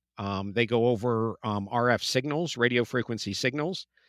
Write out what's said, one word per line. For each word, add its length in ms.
Um, 380
they 100
go 220
over, 560
um, 280
R 200
F 120
signals, 540
radio 280
frequency 500
signals. 520